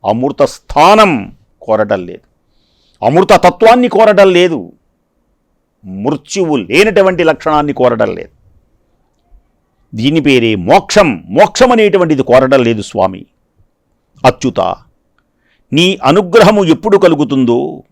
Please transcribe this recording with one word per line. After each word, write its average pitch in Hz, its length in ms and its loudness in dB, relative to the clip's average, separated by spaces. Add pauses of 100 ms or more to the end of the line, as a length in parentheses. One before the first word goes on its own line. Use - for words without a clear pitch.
అమృత 127 440 -4
స్థానం 165 840 0 (280)
కోరటం 104 420 -2
లేదు, 90 220 -18 (760)
అమృత 165 380 2
తత్వాన్ని 220 500 2
కోరటం 202 420 2
లేదు, 170 400 -2 (1120)
మృత్యువు 139 800 -6
లేనటువంటి 180 640 0
లక్షణాన్ని 151 500 -2
కోరటం 113 380 -2
లేదు. 85 220 -14 (1600)
దీని 143 280 -2
పేరే 120 400 2
మోక్షం. 139 680 0
మోక్షం 226 420 2
అనేటువంటిది 190 520 0
కోరటం 131 400 2
లేదు 113 180 -2
స్వామి. 95 440 -6 (1000)
అచ్యుత, 117 520 -4 (960)
నీ 175 320 0
అనుగ్రహము 196 640 2
ఎప్పుడు 196 300 0
కలుగుతుందో 143 960 0